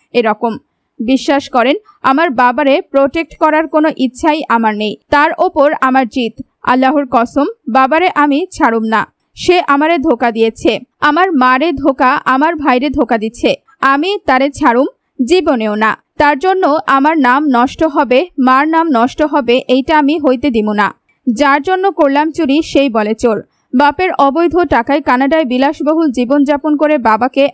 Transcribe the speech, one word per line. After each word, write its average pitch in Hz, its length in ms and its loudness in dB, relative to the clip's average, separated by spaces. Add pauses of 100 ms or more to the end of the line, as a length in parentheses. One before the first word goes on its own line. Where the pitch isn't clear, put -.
(120)
এরকম, 226 440 -2 (480)
বিশ্বাস 269 440 0
করেন, 254 280 0 (260)
আমার 302 280 0
বাবারে 254 500 0
প্রোটেক্ট 277 560 -2
করার 311 320 0
কোনো 311 280 0
ইচ্ছাই 277 520 -2
আমার 226 280 0
নেই। 208 200 -4 (140)
তার 294 280 2
ওপর 311 420 2
আমার 262 280 0
জিত। 233 340 -6 (200)
আল্লাহর 262 480 0
কসম, 254 340 0 (240)
বাবারে 269 460 2
আমি 294 380 0
ছাড়ুম 233 300 0
না। 220 240 -2 (280)
সে 349 320 0
আমারে 302 320 0
ধোকা 254 320 0
দিয়েছে, 220 500 -2 (200)
আমার 339 320 0
মারে 262 400 0
ধোকা, 277 520 0
আমার 302 320 0
ভাইরে 277 340 0
ধোকা 254 280 -2
দিচ্ছে। 220 380 -2 (240)
আমি 294 460 0
তারে 269 240 0
ছাড়ুম 262 360 0 (380)
জীবনেও 262 500 0
না। 214 240 -2 (200)
তার 294 200 2
জন্য 370 480 0
আমার 285 320 2
নাম 262 280 2
নষ্ট 262 380 0
হবে, 285 440 0 (100)
মার 262 300 2
নাম 330 240 0
নষ্ট 240 300 0
হবে, 262 460 0
এইটা 269 300 2
আমি 294 200 2
হইতে 269 320 0
দিব 214 220 0
না। 208 220 -2 (380)
যার 285 300 2
জন্য 370 300 0
করলাম 294 380 2
চুরি, 294 320 0
সেই 277 260 0
বলে 214 260 -2
চোর। 226 280 -2 (320)
বাপের 294 440 2
অবৈধ 285 380 0
টাকায় 294 440 0
কানাডায় 277 440 0
বিলাসবহুল 294 640 0
জীবনযাপন 285 640 0
করে 302 220 2
বাবাকে 247 560 0